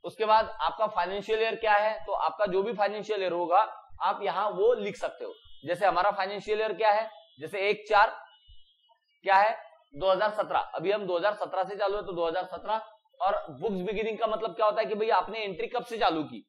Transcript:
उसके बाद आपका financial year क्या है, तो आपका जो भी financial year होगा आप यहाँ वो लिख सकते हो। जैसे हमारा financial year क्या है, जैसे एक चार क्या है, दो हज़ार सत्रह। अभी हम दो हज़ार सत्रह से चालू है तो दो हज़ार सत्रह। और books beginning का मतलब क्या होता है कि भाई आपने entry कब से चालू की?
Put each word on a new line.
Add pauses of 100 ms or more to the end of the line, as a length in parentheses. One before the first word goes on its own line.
उसके
बाद
आपका
financial
year
क्या
है, (120)
तो
आपका
जो
भी
financial
year
होगा (460)
आप
यहाँ
वो
लिख
सकते
हो। (320)
जैसे
हमारा
financial
year
क्या
है, (300)
जैसे (100)
एक
चार (1080)
क्या
है, (380)
दो
हज़ार
सत्रह।
अभी
हम
दो
हज़ार
सत्रह
से
चालू
है
तो
दो
हज़ार
सत्रह। (380)
और
books
beginning
का
मतलब
क्या
होता
है
कि
भाई
आपने
entry
कब
से
चालू
की?